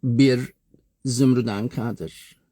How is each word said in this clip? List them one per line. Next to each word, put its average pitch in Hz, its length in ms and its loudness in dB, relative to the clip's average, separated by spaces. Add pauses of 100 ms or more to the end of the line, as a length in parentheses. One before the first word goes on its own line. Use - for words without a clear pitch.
bir 127 500 2 (520)
zümrüt 127 440 2
ankadır. 107 920 -8 (120)